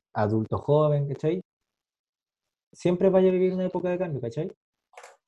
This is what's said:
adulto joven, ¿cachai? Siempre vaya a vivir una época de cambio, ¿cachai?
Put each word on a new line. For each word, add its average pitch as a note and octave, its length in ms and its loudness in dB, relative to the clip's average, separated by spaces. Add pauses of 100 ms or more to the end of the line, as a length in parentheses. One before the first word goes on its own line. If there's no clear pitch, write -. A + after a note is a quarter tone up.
(140)
adulto A2 440 0
joven, D3 500 2
¿cachai? D#3 340 -4 (1300)
Siempre F3+ 360 2
vaya F#3 200 6
a - 20 4
vivir F#3 220 0
una F#3 120 -2
época F3+ 240 -4
de F3+ 80 -2
cambio, E3 240 -6
¿cachai? B2 300 -6 (760)